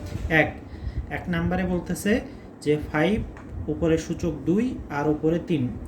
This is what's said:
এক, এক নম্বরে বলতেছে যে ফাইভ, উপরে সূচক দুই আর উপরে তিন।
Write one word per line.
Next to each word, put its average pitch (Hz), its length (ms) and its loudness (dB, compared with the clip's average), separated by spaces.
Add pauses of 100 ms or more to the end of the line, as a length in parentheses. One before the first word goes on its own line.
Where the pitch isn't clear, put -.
(280)
এক, 123 280 4 (540)
এক 143 180 -4
নম্বরে 180 360 2
বলতেছে 180 560 2 (420)
যে 147 140 4 (160)
ফাইভ, 190 300 4 (460)
উপরে 160 300 2
সূচক 165 340 -2 (120)
দুই 214 300 2 (160)
আর 147 180 0
উপরে 156 300 2
তিন। 139 300 0 (200)